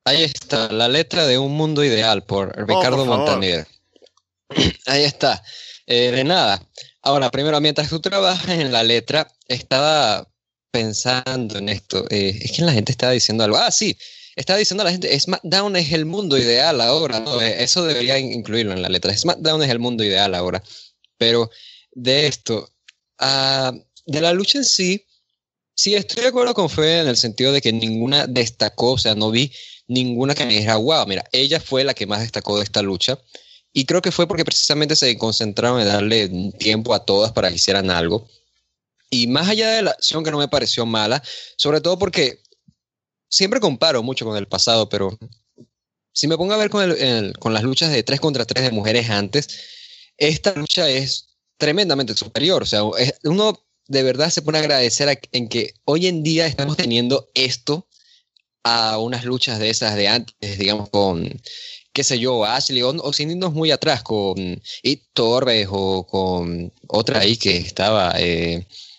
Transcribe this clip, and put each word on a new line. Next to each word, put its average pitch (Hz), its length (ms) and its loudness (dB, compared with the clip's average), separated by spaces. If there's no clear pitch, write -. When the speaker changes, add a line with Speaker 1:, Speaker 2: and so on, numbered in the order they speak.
Speaker 1:
ahí 147 200 2
está, 113 480 -4
La 117 160 2
letra 160 380 0
de 127 120 4
un 139 140 -2
mundo 151 320 0
ideal, 110 400 2
por 98 240 -2
Speaker 2:
Oh, - 180 -8
Speaker 1:
Ricardo 127 320 2
Speaker 2:
por 127 80 0
favor. 123 120 2
Speaker 1:
Montaner. 95 480 0
<clears throat> - 380 -2
Ahí 143 180 2
está. 139 380 0
Eh, 123 240 4
de 131 140 0
nada. 139 360 2
Ahora, 139 280 2
primero, 147 300 0
mientras 151 280 0
tú 160 120 -4
trabajas 185 480 0
en 139 140 -2
la 117 100 2
letra, 117 460 0
estaba 131 800 0
pensando 123 880 -2
en 101 100 -6
esto. 98 420 -4
Eh, 101 320 0
es - 100 -6
que 160 100 -2
la 170 100 4
gente 107 200 2
estaba 123 200 0
diciendo 113 320 2
algo. 107 120 2
Ah, - 140 2
sí. 196 260 0
Estaba - 240 -2
diciendo 208 240 0
a 196 40 0
la 170 60 0
gente, 175 280 0
SmackDown 190 560 -2
es 160 160 0
el 160 140 0
mundo 170 320 0
ideal 127 420 2
ahora, 123 400 0
¿no? 120 220 -4
Eh, 110 200 0
eso 175 220 0
debería 135 340 0
in-, 131 140 -4
incluirlo 110 400 -2
en 92 100 -4
la 90 60 -2
letra. 92 280 0
SmackDown 156 460 0
es 139 80 2
el 120 80 0
mundo 120 260 -2
ideal 98 300 2
ahora. 90 280 -2
Pero 117 320 2
de 131 340 0
esto, - 440 -4
ah, 135 540 0
de 151 140 -2
la 170 120 4
lucha 202 260 0
en 269 60 0
sí, 185 420 0
sí, 202 200 0
estoy 208 280 -2
de 254 60 4
acuerdo 247 260 2
con 180 160 2
Fede 160 300 2
en 156 80 2
el 120 80 2
sentido 123 360 2
de 139 80 2
que 113 120 2
ninguna 113 540 0
destacó, 120 680 0
o 127 60 0
sea, 110 160 0
no 107 160 0
vi 127 220 2
ninguna 127 460 0
que 139 120 -2
me 113 80 0
dijera, 107 220 2
"Wow, 123 300 2
mira, 98 260 -4
ella 139 280 2
fue 131 240 0
la 139 100 0
que 104 120 -6
más 104 140 -2
destacó 107 380 -4
de 104 60 0
esta 104 180 -2
lucha". 98 360 -2
Y 135 120 2
creo 175 160 2
que 180 100 0
fue 170 140 2
porque 165 180 -2
precisamente 147 520 0
se 131 220 2
concentraron 113 600 0
en 107 80 4
darle 104 400 2
tiempo 110 360 0
a 101 120 -2
todas 104 260 2
para 98 180 2
que 85 60 -4
hicieran 95 340 2
algo. 87 380 0
Y 120 180 0
más 147 200 2
allá 220 220 2
de 220 120 2
la 175 100 2
acción 156 320 -2
que 156 60 -4
no 147 80 -2
me 143 100 0
pareció 120 360 0
mala, 113 380 0
sobre 147 240 2
todo 175 180 0
porque 175 420 -2
siempre 208 300 2
comparo 151 420 2
mucho 123 240 -4
con 107 100 -4
el 98 100 -4
pasado, 110 440 2
pero 98 280 -2
si - 160 -2
me 160 80 2
pongo 180 160 -2
a 214 60 2
ver 208 100 2
con 208 160 0
el, 175 140 2
el, 113 400 0
con 113 160 0
las 110 80 0
luchas 131 280 0
de 131 120 2
tres 135 180 -2
contra 131 240 0
tres 123 200 -2
de 127 80 0
mujeres 110 360 0
antes, 101 400 -2
esta 156 360 0
lucha 156 360 -2
es 131 380 -4
tremendamente 147 580 0
superior. 135 500 0
O - 20 -6
sea, 104 160 2
es, 123 160 0
uno 196 340 2
de 139 140 2
verdad 131 260 2
se 170 140 -2
pone 156 160 0
a - 20 2
agradecer 143 480 2
a, 139 100 0
en 120 160 -4
que 117 260 -4
hoy 170 220 2
en 170 140 -2
día 160 240 2
estamos 143 300 -2
teniendo 120 580 0
esto 131 540 -2
a 113 340 0
unas 117 260 -4
luchas 123 340 -4
de 107 120 0
esas 110 260 -2
de 101 120 2
antes, 107 500 -4
digamos, 104 320 -2
con, 92 380 2
qué 139 120 -2
sé 131 140 0
yo, 120 260 0
Ashley, 127 380 0
o, 127 80 2
o 147 220 -4
sin 147 180 -2
irnos 180 220 -2
muy 156 200 0
atrás, 135 300 0
con 98 340 -2
It 139 200 -2
Torres 117 580 2
o 95 360 -2
con 87 680 -2
otra 110 340 0
ahí 104 160 2
que 95 200 0
estaba, 90 640 0
eh, 85 480 -2